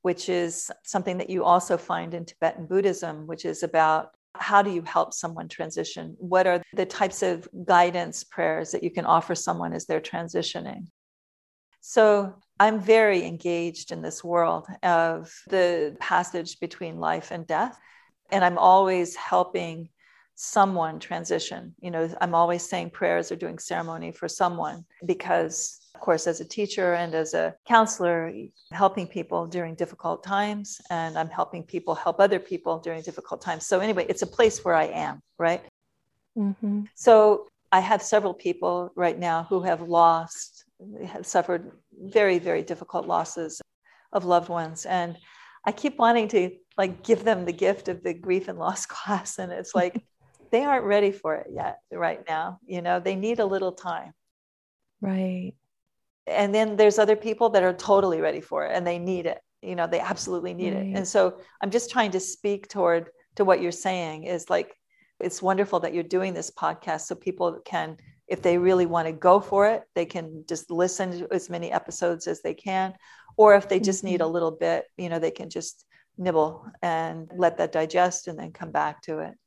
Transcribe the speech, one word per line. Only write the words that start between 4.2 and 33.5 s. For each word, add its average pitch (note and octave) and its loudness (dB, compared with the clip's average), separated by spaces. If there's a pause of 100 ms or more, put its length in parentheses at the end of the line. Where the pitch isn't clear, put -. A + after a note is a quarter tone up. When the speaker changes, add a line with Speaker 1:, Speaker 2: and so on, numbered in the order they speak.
Speaker 1:
how G3+ 4
do G3 0
you E3+ -4
help E3 0
someone E3 -8
transition? D#3+ -8 (180)
What F#3 6
are F3 2 (120)
the F#3 0
types F#3+ -2
of F3 -2 (180)
guidance F3 4 (120)
prayers E3 -2
that - -4
you E3+ -4
can E3+ -6
offer E3 2
someone E3+ -4
as E3 -8
they're D#3+ -2
transitioning? E3+ -8 (920)
So G#3 4 (260)
I'm A3 6
very G#3 6
engaged E3+ -4
in E3 -10
this E3 -8
world E3+ 0 (180)
of E3 2 (160)
the F3 2
passage F3 -2
between E3 -10
life E3 -4
and E3+ -10
death, F#3+ -2 (540)
and G3 2
I'm F3 2
always F#3 6
helping F3 -2 (460)
someone E3+ 0
transition. E3+ -6
You F3+ -10
know, E3 -2 (100)
I'm F3 0
always F3 2
saying F3 -6
prayers E3+ 0
or F3 -4
doing E3+ -10
ceremony E3+ -8
for E3+ -10
someone E3+ -2 (220)
because, E3+ -2 (140)
of - -20
course, D#3+ 0
as E3+ -2
a E3 -10
teacher G3 -2
and E3+ -4
as D#3+ -2
a E3 -2 (120)
counselor, F3 2 (380)
helping F#3+ 0
people F3 -6
during E3 -6
difficult E3 -6
times, G#3 -4
and E3 -4
I'm D#3+ -4
helping E3 -6
people E3 -4
help E3+ -2
other F#3+ 6
people E3 -6
during E3 -8
difficult - -12
times. E3 -8